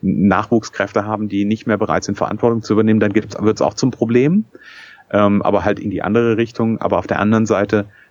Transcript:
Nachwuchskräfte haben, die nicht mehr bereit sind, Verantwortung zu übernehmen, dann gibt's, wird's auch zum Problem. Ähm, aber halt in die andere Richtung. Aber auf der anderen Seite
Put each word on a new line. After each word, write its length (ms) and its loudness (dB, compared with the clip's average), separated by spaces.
Nachwuchskräfte 1040 0
haben, 240 -6
die 160 -2
nicht 220 -2
mehr 100 0
bereit 260 -2
sind, 140 -6
Verantwortung 440 -2
zu 120 -2
übernehmen, 260 4
dann 140 0
gibt's, 260 -2
wird's 220 0
auch 120 0
zum 180 0
Problem. 540 2
Ähm, 320 2
aber 220 0
halt 160 0
in 100 -6
die 120 -4
andere 360 2
Richtung. 420 -2
Aber 200 0
auf 80 -8
der 120 -2
anderen 260 2
Seite 400 0